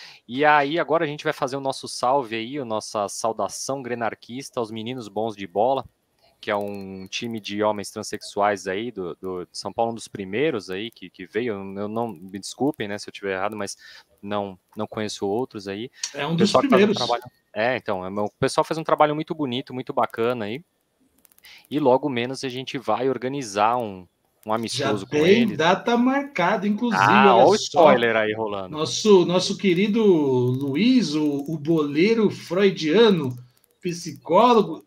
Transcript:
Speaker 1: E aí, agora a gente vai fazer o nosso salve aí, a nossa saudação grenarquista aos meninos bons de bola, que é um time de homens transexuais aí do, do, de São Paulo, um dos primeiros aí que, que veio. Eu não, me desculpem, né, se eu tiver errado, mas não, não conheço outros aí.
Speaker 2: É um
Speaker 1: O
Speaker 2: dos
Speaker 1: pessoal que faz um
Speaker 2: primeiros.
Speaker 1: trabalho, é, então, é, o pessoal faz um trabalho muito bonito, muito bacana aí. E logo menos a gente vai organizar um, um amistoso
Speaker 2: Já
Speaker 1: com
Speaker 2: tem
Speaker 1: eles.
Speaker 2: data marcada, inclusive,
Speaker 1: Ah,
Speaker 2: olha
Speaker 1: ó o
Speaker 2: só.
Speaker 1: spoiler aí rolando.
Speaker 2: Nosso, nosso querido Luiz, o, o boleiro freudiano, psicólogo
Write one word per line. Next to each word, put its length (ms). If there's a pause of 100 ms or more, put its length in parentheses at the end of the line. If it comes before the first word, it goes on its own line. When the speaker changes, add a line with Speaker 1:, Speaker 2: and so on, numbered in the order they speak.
(260)
Speaker 1:
E 160
aí, 360
agora 260
a 20
gente 180
vai 100
fazer 220
o 40
nosso 260
salve 500
aí, 220
a 60
nossa 460
saudação 720
grenarquista 760
aos 120
meninos 360
bons 300
de 100
bola, 380 (580)
que 80
é 60
um 500
time 320
de 240
homens 280
transexuais 760
aí 240
do, 300
do, 240
de 140
São 160
Paulo, 180
um 20
dos 140
primeiros 600
aí 200
que, 200
que 160
veio. 260 (240)
Eu 100
não, 220
me 300
desculpem, 500
né, 80
se 100
eu 60
tiver 240
errado, 180
mas 220 (460)
não, 360 (160)
não 120
conheço 400
outros 420
aí. 220 (240)
Speaker 2:
É 120
um 60
Speaker 1:
O 40
Speaker 2:
dos 120
Speaker 1:
pessoal 140
que 80
faz 120
um 40
Speaker 2:
primeiros. 100
Speaker 1:
trabalho, 260 (300)
é, 240
então, 300
é, 20 (140)
o 80 (100)
pessoal 240
faz 140
um 40
trabalho 320
muito 200
bonito, 400
muito 180
bacana 540
aí. 180 (1040)
E 80
logo 300
menos 340
a 60
gente 300
vai 320
organizar 640
um, 300 (400)
um 80
amistoso 500
Speaker 2:
Já 60
Speaker 1:
com 120
Speaker 2:
tem 200
Speaker 1:
eles. 160
Speaker 2:
data 400
marcada, 680
inclusive, 380
Speaker 1:
Ah, 320
Speaker 2:
olha 80
Speaker 1:
ó 60
o 80
Speaker 2:
só. 60 (260)
Speaker 1:
spoiler 260
aí 160
rolando. 380
Speaker 2:
Nosso, 560
nosso 320
querido 440
Luiz, 1120
o, 320
o 120
boleiro 720
freudiano, 1040 (460)
psicólogo 1040